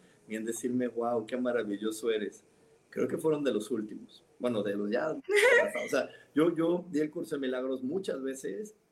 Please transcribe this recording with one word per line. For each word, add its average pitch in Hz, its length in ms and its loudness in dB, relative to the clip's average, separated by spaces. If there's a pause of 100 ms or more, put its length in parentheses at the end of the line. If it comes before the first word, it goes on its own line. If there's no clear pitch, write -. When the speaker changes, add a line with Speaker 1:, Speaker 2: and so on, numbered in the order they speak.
(300)
Speaker 1:
ni 110 80 -4
en 110 80 -4
decirme, 123 420 -2
"Guau, 117 380 -2
qué 127 100 -6
maravilloso 110 760 -2
eres". 104 340 -4 (440)
Creo - 200 0
que - 80 -2
fueron 151 260 2
de 131 100 4
los 107 180 -2
últimos. - 520 -8 (160)
Bueno, 117 240 0
de 101 140 0
los 101 120 -2
ya, 156 220 0 (160)
Speaker 2:
<laughs> 415 560 6
Speaker 1:
o - 60 -8
sea, 135 200 0 (240)
yo, 165 220 4
yo 175 340 2
di 147 120 0
el 151 100 -2
curso 160 240 -6
de 139 60 -4
milagros 131 420 -2
muchas 156 400 -4
veces 190 500 -8 (180)